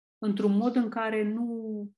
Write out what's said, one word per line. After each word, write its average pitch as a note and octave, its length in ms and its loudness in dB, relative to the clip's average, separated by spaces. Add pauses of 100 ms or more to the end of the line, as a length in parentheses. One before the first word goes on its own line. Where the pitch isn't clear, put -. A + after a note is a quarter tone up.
(180)
într-un G#3 380 2
mod A#3 200 2
în A#3 140 2
care A3 340 0
nu, A3 760 -4